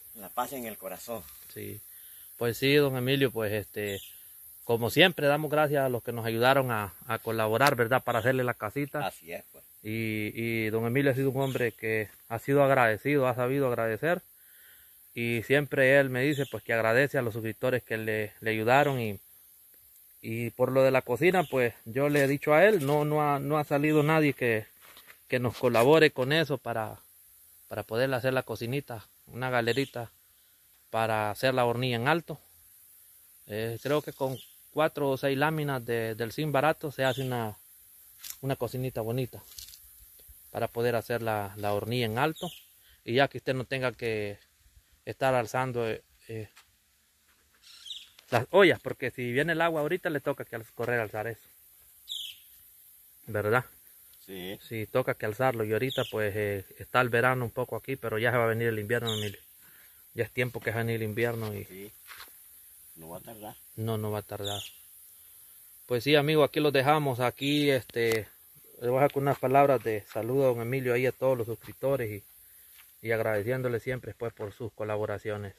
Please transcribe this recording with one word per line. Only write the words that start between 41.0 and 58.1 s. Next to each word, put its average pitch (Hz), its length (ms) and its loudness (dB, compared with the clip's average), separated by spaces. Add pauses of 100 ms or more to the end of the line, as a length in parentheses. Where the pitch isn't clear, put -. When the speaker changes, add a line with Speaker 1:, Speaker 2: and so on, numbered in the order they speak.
Speaker 2:
la, 104 340 -4
la 104 160 -2
hornilla 113 320 -2
en 110 140 -4
alto. 156 320 -2 (520)
Y 117 120 -4
ya 135 120 4
que 127 120 -8
usted 131 160 -2
no 127 100 -6
tenga 127 260 -2
que 107 460 -4 (680)
estar 131 280 0
alzando, 120 560 -2
eh, - 140 -6 (240)
eh, 110 200 -10 (1800)
las 117 220 0
ollas, 170 280 6
porque 120 300 -8
si 120 220 -6
viene 151 220 0
el 160 80 0
agua 165 200 0
ahorita 175 300 -2
le 147 100 -2
toca 135 240 -4
que - 100 -12
al-, 113 100 -10 (100)
correr 120 240 -2
a 113 40 0
alzar 107 240 -6
eso, 113 200 -12 (1800)
¿verdad? 107 400 0 (600)
Speaker 1:
Sí. 95 420 -10
Speaker 2:
Sí, 110 180 -8
toca 127 300 -2
que - 100 -8
alzarlo 113 400 -2
y 107 80 -2
ahorita 127 380 -2
pues, 107 240 -2
eh, 101 300 -4 (120)
está 123 240 0
el 127 80 2
verano 123 360 2
un 110 60 -6
poco 120 240 -6
aquí, 135 200 -8
pero 110 240 -4